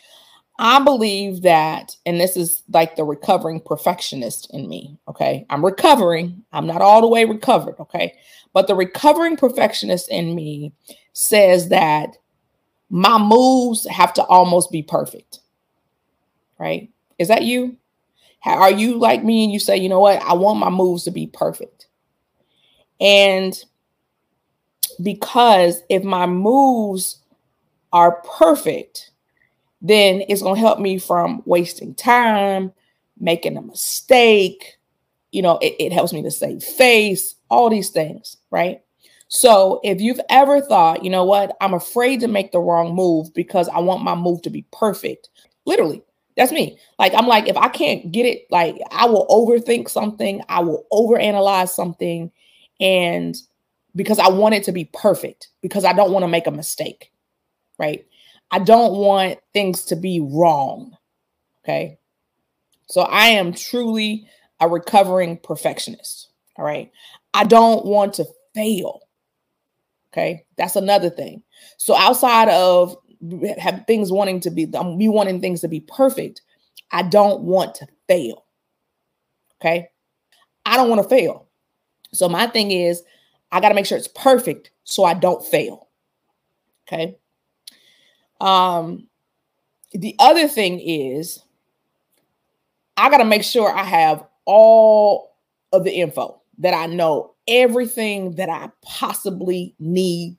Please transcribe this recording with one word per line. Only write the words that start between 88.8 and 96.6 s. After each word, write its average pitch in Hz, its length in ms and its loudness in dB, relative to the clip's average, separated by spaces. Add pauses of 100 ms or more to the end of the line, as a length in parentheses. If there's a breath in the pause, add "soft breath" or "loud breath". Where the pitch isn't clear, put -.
the 196 240 -10
other 302 300 2
thing 190 320 -4
is, 151 640 -8 (1500)
I 233 120 2
gotta 269 140 4
make 214 200 0
sure 214 280 -2
I 190 120 -6
have 165 420 0 (200)
all 214 920 4 (360)
of 185 120 2
the 180 100 -4
info, 151 480 -6 (160)
that 175 160 -2